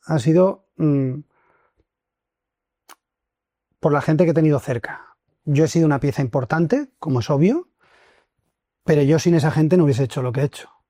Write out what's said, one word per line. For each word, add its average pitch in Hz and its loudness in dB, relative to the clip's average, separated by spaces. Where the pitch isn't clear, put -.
ha 160 -2
sido, 165 2
mm, 139 -2
por 156 0
la 143 0
gente 156 0
que 165 0
he 151 2
tenido 151 2
cerca. - -10
Yo 147 2
he - -2
sido 165 0
una 147 0
pieza 143 -4
importante, 160 -2
como 131 -2
es 117 -8
obvio, 190 0
pero 151 2
yo 147 2
sin 170 2
esa 151 0
gente 156 2
no 180 4
hubiese 139 0
hecho 131 -6
lo 123 -6
que 127 -4
he 147 -2
hecho. - -10